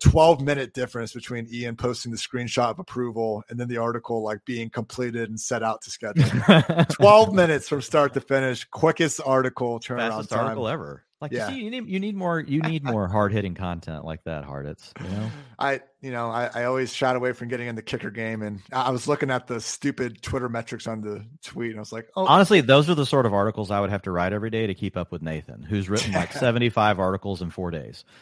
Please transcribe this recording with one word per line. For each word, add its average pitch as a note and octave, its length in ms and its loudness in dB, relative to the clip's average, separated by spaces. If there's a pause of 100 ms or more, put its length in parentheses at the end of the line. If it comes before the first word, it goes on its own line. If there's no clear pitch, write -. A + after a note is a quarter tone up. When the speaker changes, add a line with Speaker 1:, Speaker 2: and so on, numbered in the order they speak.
Speaker 1:
twelve D#3+ 400 8
minute C#3 320 -2
difference A#2+ 400 -6
between A#2 360 -10
Ian A#2+ 260 -6
posting B2 360 -4
the A2 60 -6
screenshot A#2+ 540 -2
of - 60 -10
approval A2+ 680 -4
and A#2+ 100 -10
then B2 100 -6
the A#2+ 100 -4
article, A#2 440 -2
like, G#2+ 220 -6
being A#2 240 -6
completed A#2 600 -6
and A2 100 -8
set A#2 220 -4
out A2 200 -2
to - 80 -18
schedule." E3+ 380 0 (560)
Speaker 2:
<laughs> - 60 -
Speaker 1:
Twelve G#3 420 8
minutes E3 380 2
from C#3+ 100 0
start C#3+ 340 2
to C3+ 60 0
finish, C3 460 0
quickest D#3+ 580 2
article B2+ 560 0
turnaround A#2 300 -4
Speaker 2:
Fastest G#2+ 200 -6
Speaker 1:
time. G#2+ 140 0
Speaker 2:
article A2+ 240 -2
ever. D#2+ 380 -8 (120)
Like, D3 140 -8
you A#3+ 60 -4
Speaker 1:
Yeah. A3 100 -4
Speaker 2:
see, C4 140 -8
you G#3+ 80 -8
need, A#3+ 180 -8
you F#3 100 -2
need G3+ 160 -4
more, E3+ 260 -2
you C#3 200 0
need D#3+ 240 -2
Speaker 1:
<laughs> - 0 -
Speaker 2:
more G#2+ 240 0
hard-hitting G2+ 460 0
content E2 500 -8
like D#2+ 200 -10
that, D2+ 200 -8
Harditz, C#2+ 480 -12 (100)
you F#2 60 -10
know? G#2+ 220 -6 (280)
Speaker 1:
I, C#3 220 -2 (220)
you C3 80 -10
know, A#2 180 -4
I, A#2 240 -4
I A#2+ 120 -4
always B2+ 300 -2
shied B2+ 220 2
away B2+ 160 0
from A#2+ 160 -10
getting A#2+ 200 -6
in A#2 60 -8
the A2 60 -8
kicker A#2 300 -8
game, A2 320 -6
and G#2 180 -8 (100)
I, B2+ 120 -2
I B2+ 80 0
was B2 180 -2
looking D3 220 0
at B2+ 160 -2
the A#2+ 160 -6
stupid C3 580 -6
Twitter B2+ 300 -4
metrics A#2 360 -8
on A2+ 140 -8
the G#2 240 -10 (180)
tweet, A#2 280 -8
and A2 80 -10
I - 20 -12
was G#2 100 -14
like, A2+ 260 -12
"Oh." F#3+ 100 0
Speaker 2:
Honestly, F#3 340 8
those C#3+ 300 6
are F3+ 40 4
the D3 120 2
sort C3+ 180 4
of G#2 80 2
articles G2+ 380 -2
I G2+ 100 0
would G2 80 0
have G2 140 -2
to F#2+ 80 -6
write F2+ 240 0
every G#2+ 160 -4
day A2+ 160 -2
to G2 80 -4
keep F#2+ 200 -6
up F2+ 160 -6
with D#2+ 120 -10
Nathan, D2 400 -8
who's F#2 260 -4
written, A2 240 -2
like, F2+ 200 -2
Speaker 1:
<laughs> - 20 -12
Speaker 2:
seventy-five A2+ 640 2
articles F#2 420 -2
in F2 80 -6
four F2+ 220 -6
days. C#2+ 340 -10 (180)